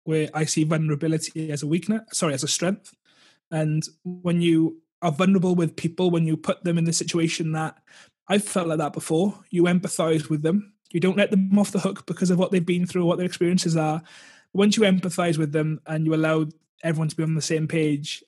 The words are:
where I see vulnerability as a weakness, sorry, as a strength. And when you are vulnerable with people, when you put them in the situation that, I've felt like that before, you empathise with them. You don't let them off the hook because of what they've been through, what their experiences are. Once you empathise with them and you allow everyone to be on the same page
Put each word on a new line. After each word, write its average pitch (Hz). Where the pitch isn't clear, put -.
where 156
I 156
see 156
vulnerability 160
as 147
a 151
weakness, 202
sorry, 156
as 131
a 151
strength. -
And 156
when 180
you 160
are 170
vulnerable 185
with 170
people, 175
when 170
you 156
put -
them 170
in 165
the 165
situation 165
that, 156
I've 202
felt 180
like 156
that 147
before, 170
you 175
empathise 170
with 151
them. 185
You 170
don't 185
let 202
them 196
off 202
the 196
hook 196
because 180
of 180
what 180
they've 180
been 175
through, 175
what 170
their 180
experiences 175
are. 156
Once 202
you 220
empathise 180
with 156
them 156
and 156
you 156
allow 160
everyone 160
to 151
be 160
on 160
the 156
same 160
page 151